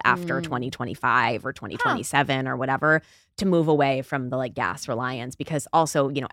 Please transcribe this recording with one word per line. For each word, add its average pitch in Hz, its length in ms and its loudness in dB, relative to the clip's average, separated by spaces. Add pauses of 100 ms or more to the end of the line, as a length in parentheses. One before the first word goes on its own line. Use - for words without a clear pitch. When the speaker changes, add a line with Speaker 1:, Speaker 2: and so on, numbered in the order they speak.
Speaker 1:
after 139 360 2
Speaker 2:
Mm. 170 40 -6
Speaker 1:
twenty 127 260 -4
twenty-five 120 720 0
or 131 60 -6
Speaker 2:
Huh. - 40 -6
Speaker 1:
twenty - 220 -10
twenty-seven 139 720 0
or 131 80 -2
whatever, 135 460 2 (360)
to 196 80 0
move 170 220 4
away 139 340 4
from 131 280 -4
the, 127 60 -4
like, 127 180 -4
gas 98 340 -4
reliance. 127 480 -4
Because 151 360 -4
also, 151 360 2
you 139 120 -4
know, 127 120 -6